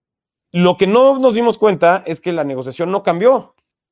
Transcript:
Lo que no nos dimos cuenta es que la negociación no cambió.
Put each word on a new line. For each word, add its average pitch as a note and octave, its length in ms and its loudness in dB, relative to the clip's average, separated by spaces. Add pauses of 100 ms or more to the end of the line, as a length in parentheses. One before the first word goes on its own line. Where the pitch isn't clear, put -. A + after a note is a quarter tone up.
(500)
Lo F3 260 2
que F#3+ 120 0
no B3+ 320 2
nos B3+ 140 2
dimos A#3 220 0
cuenta F#3 480 2
es D#3+ 160 -8
que F3+ 120 -6
la E3 100 -4
negociación C3+ 480 -8
no G3 140 -4
cambió. G3 500 0 (380)